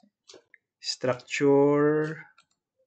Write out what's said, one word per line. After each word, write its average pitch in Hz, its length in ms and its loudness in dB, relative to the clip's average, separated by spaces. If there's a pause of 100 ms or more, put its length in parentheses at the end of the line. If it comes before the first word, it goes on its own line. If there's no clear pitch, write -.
(840)
structure, 147 1400 0 (680)